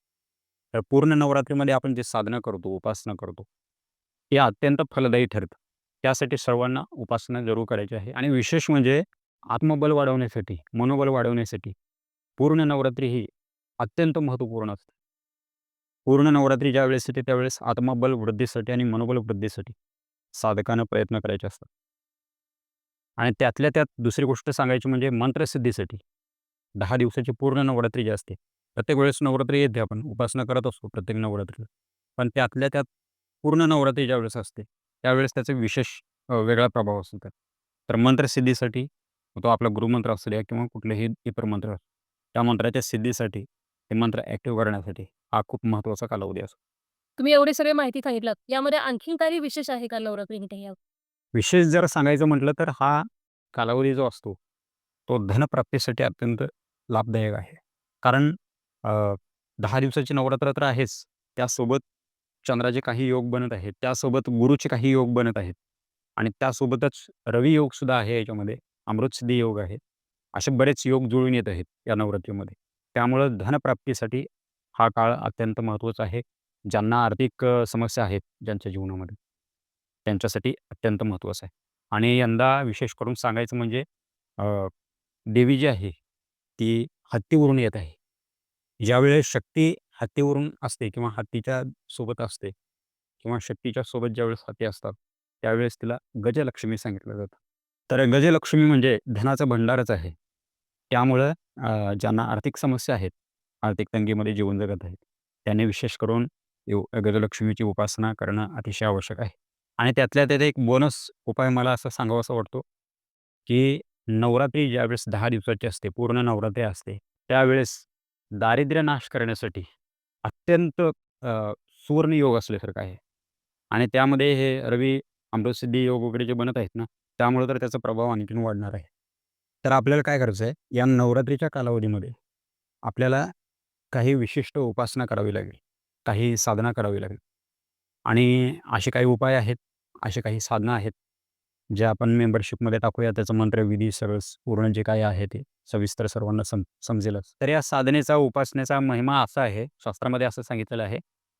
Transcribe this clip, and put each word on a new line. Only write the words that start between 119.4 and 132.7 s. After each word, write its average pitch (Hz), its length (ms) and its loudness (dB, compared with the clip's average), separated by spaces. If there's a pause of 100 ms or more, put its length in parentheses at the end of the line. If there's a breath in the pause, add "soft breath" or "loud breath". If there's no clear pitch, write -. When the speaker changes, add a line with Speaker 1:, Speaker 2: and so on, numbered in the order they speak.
Speaker 1:
अत्यंत, 170 600 0 (400)
अ, 110 300 -4 (160)
सुवर्ण 151 440 0
योग 139 240 4
असल्यासारखं 104 440 -6
आहे. 92 160 -10 (760)
आणि 117 160 4
त्यामध्ये 139 480 4
हे 131 260 0 (100)
रवी 131 300 0 (320)
अमृतसिद्धी 120 520 0
योग 123 180 0
वगैरे 120 240 -4
जे 120 60 -4
बनत 120 240 -2
आहेत 110 180 -2
ना, 113 100 -6 (340)
त्यामुळे 127 300 2
तर 135 80 -2
त्याचा 123 260 -6
प्रभाव 113 260 -2
आणखीन 107 300 -4
वाढणार 104 360 -4
आहे. 98 100 -12 (800)
तर 131 80 2
आपल्याला 135 300 4
काय 147 160 0
करायचं 110 260 0
आहे, 127 100 -4 (220)
या 123 80 4
नवरात्रीच्या 127 680 4
कालावधीमध्ये 113 580 -2 (720)